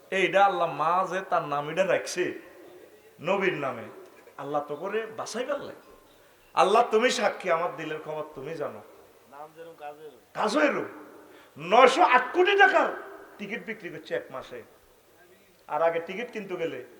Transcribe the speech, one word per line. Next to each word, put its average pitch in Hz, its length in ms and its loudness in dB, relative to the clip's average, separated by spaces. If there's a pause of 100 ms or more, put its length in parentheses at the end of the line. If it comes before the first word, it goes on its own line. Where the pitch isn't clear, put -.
(120)
এইটা 190 340 4
আল্লাহ 175 220 2
মা 160 440 0
যে 185 180 -4
তার 170 140 2
নাম 147 260 -4
এটা 180 180 2
রাখছে 156 460 -2 (880)
নবীর 185 320 0
নামে, 127 300 -6 (540)
আল্লাহ 143 300 -4
তো 147 80 -8
করে 202 300 -6
বাঁচাই 202 400 -10
পারলে। 262 280 -8 (800)
আল্লাহ 202 380 6
তুমি 233 200 4
সাক্ষী, 208 380 -2
আমার 165 260 0
দিলের 156 300 -8
খবর 151 180 -8 (120)
তুমি 147 200 -10
জানো। 117 260 -8 (1500)
কাজও 208 280 0
এরূপ। 254 240 0 (720)
নয়শো 240 440 6
আট 254 220 6 (100)
কোটি 392 240 4
টাকার 330 300 6 (500)
টিকিট 196 280 -10
বিক্রি 214 240 -12
করছে 156 260 -8
এক - 140 -4
মাসে। 123 340 -14 (1040)
আর 151 140 -2
আগে 165 180 2
টিকিট 190 320 -8
কিনতে 185 240 -8
গেলে 160 300 -6 (140)